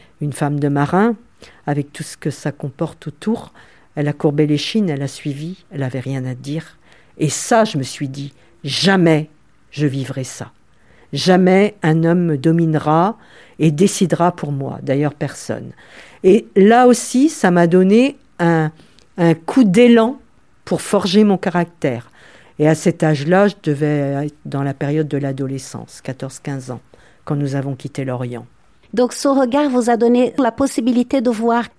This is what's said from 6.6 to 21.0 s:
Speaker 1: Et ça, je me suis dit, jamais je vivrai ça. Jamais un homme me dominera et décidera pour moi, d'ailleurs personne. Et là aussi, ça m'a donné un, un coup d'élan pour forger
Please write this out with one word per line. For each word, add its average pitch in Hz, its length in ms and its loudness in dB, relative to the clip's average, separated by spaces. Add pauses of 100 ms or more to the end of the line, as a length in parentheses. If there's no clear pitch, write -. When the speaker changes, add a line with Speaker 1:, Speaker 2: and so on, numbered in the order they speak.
Speaker 1:
Et 151 100 0
ça, 226 360 0
je 220 120 -4
me 135 60 -2
suis 135 260 -8
dit, 139 240 -12 (320)
jamais 160 640 2 (420)
je 147 160 -2
vivrai 131 380 -6
ça. - 280 -14 (600)
Jamais 185 720 4
un 160 220 2
homme 175 200 2
me 151 140 0
dominera 165 800 2 (400)
et 156 140 2
décidera 170 600 2
pour 147 200 -8
moi, 135 300 -6
d'ailleurs 139 320 -2
personne. 123 580 -8 (500)
Et 196 320 4
là 226 320 6
aussi, 247 440 2
ça 190 200 0
m'a 175 160 4
donné 190 500 4 (220)
un, 165 320 0 (460)
un 170 180 4
coup 240 300 2
d'élan 233 540 4 (460)
pour - 180 -4
forger 202 420 2